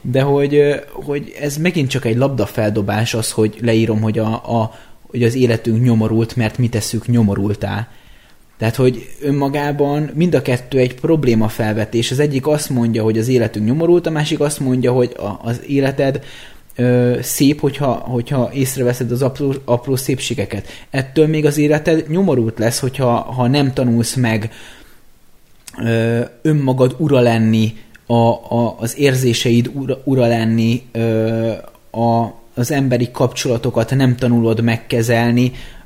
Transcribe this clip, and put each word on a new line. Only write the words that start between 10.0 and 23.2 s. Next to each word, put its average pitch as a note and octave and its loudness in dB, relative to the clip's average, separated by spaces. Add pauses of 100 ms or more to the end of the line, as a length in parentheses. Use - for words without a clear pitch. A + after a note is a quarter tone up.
mind D#3+ 2
a C3+ 4
kettő C3+ -2
egy B2+ 2
problémafelvetés. A2+ 0
Az C3 -2
egyik D3 0
azt D3+ 0
mondja, A#2 0
hogy A2 2
az A2 0
életünk A2 0
nyomorult, E3 2
a - 0
másik D3+ -2
azt D3 0
mondja, B2+ 0
hogy B2 0
a, G2+ -8
az A#2 -4
életed, C#3 0 (520)
ö, B2 2
szép, D3 2
hogyha, C#3 -2
hogyha A#2+ -2
észreveszed B2+ -2
az B2 -2
apró, C3+ -2 (120)
apró A#2+ 0
szépségeket. A#2+ -4 (220)
Ettől C3+ 2
még D#3 0
az D3 2
életed D3+ 2
nyomorult D3+ 0
lesz, A2+ 0
hogyha, B2+ -2
ha A#2+ -2